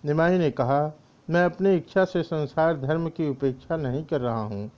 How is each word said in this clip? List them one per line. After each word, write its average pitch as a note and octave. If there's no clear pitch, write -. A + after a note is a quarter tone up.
निमाई E3
ने D#3
कहा, C#3+
"मैं F3
अपनी F#3
इच्छा F#3+
से F3
संसार D#3
धर्म D#3+
की D#3
उपेक्षा C3+
नहीं D3
कर D3
रहा A#2
हूँ। G#2+